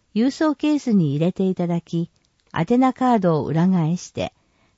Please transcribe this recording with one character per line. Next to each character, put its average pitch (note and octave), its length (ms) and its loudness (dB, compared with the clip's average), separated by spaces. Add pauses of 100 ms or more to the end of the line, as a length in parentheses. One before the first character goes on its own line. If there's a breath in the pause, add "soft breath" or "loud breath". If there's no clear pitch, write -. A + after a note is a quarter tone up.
(140)
郵 A#3 160 0
送 D#4 240 0
ケ D4+ 200 0
ー D4 40 0
ス B3 140 -4
に E3+ 180 4
入 C#3+ 100 -2
れ F3 120 0
て F#3+ 160 -2
い F#3 60 -2
た F3 120 -4
だ E3+ 140 -2
き、 E3+ 300 -6 (420)
宛 E3 260 0
名 B3+ 140 2
カ B3+ 220 0
ー A3+ 60 4
ド E3 200 2
を - 40 -4
裏 D#3+ 240 0
返 F3 280 0
し - 140 -14
て、 - 240 -8 (440)